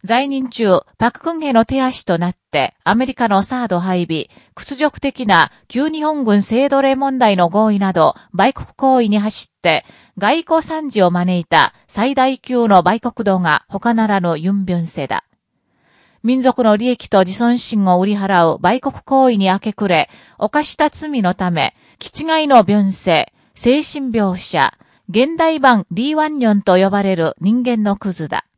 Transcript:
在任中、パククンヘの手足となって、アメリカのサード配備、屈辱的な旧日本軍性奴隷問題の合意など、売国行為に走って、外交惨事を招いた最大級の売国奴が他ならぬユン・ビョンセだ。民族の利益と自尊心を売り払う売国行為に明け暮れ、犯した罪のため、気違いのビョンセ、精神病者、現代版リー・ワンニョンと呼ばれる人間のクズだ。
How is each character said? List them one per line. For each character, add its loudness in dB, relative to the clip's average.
在 0
任 -4
中、 0
パ 0
ク -20
ク -6
ン -6
ヘ -4
の -4
手 -4
足 -4
と -2
な -2
っ -12
て、 -2
ア 0
メ 0
リ -8
カ -2
の 0
サ -6
ー -6
ド -2
配 -2
備、 -6
屈 -12
辱 -4
的 -6
な 4
旧 -2
日 -6
本 -2
軍 2
性 0
奴 2
隷 2
問 -4
題 2
の 2
合 2
意 0
な 0
ど、 2
売 0
国 -14
行 2
為 0
に 0
走 -4
っ -20
て、 0
外 0
交 0
惨 -6
事 0
を 4
招 0
い -4
た 2
最 -2
大 0
級 -2
の 6
売 0
国 -4
奴 2
が 0
他 -2
な 2
ら 0
ぬ -2
ユ -2
ン・ -2
ビ -2
ョ 0
ン -4
セ -8
だ。 -6
民 0
族 0
の 4
利 -2
益 -4
と 4
自 0
尊 0
心 -2
を 4
売 2
り 0
払 2
う -4
売 0
国 -6
行 2
為 0
に 2
明 2
け -6
暮 -2
れ、 0
犯 -2
し -6
た 0
罪 -6
の 0
た -4
め、 -2
気 -8
違 0
い -2
の 6
ビ 0
ョ 2
ン 0
セ、 -2
精 0
神 -6
病 0
者、 -2
現 0
代 0
版 4
リ -4
ー・ -2
ワ 0
ン -6
ニ 0
ョ 4
ン 0
と 2
呼 2
ば 0
れ 0
る -2
人 0
間 -2
の 0
ク -8
ズ -8
だ。 -6